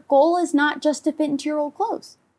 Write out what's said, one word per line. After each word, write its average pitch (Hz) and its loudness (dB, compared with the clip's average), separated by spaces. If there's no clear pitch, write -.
goal 311 4
is 339 -2
not 294 0
just 302 -2
to 311 -2
fit 302 -2
into 285 -4
your 302 -2
old 294 -4
clothes. - -6